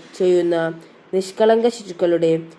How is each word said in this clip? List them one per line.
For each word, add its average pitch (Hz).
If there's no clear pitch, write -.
ചെയ്യുന്ന 180
നിഷ്കളങ്ക 220
ശിശുക്കളുടെ 170